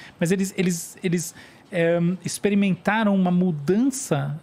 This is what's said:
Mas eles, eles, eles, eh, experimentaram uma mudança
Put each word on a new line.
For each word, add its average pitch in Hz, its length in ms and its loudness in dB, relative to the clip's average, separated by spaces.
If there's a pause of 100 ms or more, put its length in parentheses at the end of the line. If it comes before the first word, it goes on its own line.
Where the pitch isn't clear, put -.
(180)
Mas 170 140 0
eles, 190 260 -2
eles, 180 440 -4
eles, 175 320 -2 (360)
eh, 170 300 2 (240)
experimentaram 202 880 0
uma 185 160 2
mudança 175 1120 0